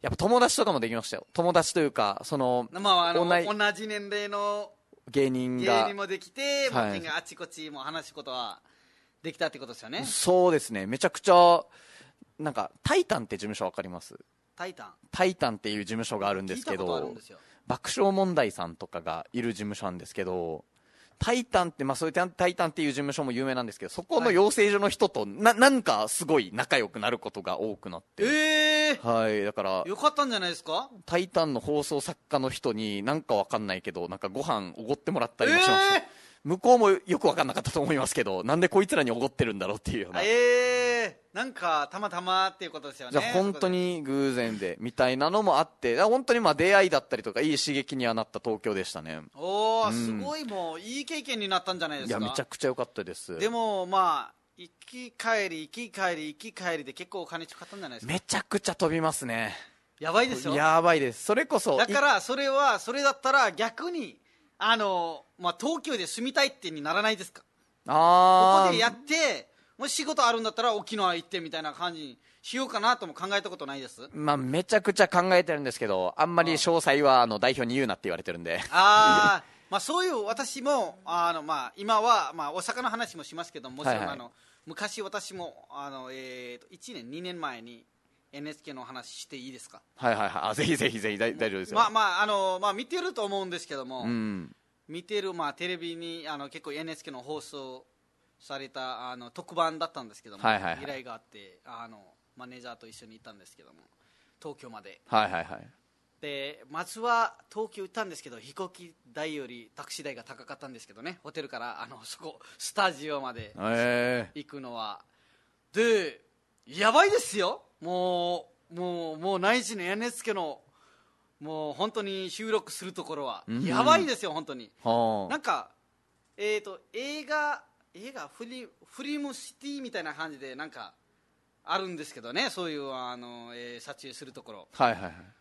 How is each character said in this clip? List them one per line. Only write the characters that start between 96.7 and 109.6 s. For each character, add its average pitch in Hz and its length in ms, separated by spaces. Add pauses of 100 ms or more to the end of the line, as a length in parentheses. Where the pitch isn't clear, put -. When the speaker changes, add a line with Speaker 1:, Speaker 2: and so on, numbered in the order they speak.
Speaker 2:
エ 151 120
ヌ 160 60
エ 160 40
イ - 20
チ - 60
ケ - 80
ー - 20
の 127 100
放 147 180
送 131 440 (540)
さ 135 200
れ 135 100
た、 127 420
あ 123 60
の、 120 140
特 - 240
番 160 240
だ 160 80
っ - 60
た - 100
ん 117 60
で 104 60
す - 80
け 120 60
ど 101 80
も、 98 80
Speaker 1:
は 110 120
い 98 40
は 87 120
い - 20
は 80 60
い。 - 20
Speaker 2:
依 - 40
頼 135 160
が 120 120
あ - 20
っ - 60
て、 95 420
あ 117 240
の、 107 160 (320)
マ 123 100
ネ 127 120
ー - 20
ジ 123 60
ャ 120 60
ー 117 40
と 117 100
一 110 80
緒 120 120
に 110 80
行 110 60
っ - 40
た 113 80
ん 101 60
で 92 80
す - 100
け - 60
ど 65 100
も、 78 80 (600)
東 147 160
京 127 100
ま 110 140
で。 98 260
Speaker 1:
は 107 200
い - 40
は 85 80
い 82 40
は 85 120
い。 - 100 (540)
Speaker 2:
で、 143 500
ま 160 140
ず 220 160
は 233 340 (160)
東 220 200
京 208 120
行 190 40
っ - 20
た 220 140
ん 196 80
で 156 60
す - 60
け 143 80
ど、 120 80
飛 120 160
行 185 140
機 175 260 (180)
代 156 220
よ 139 120
り 117 280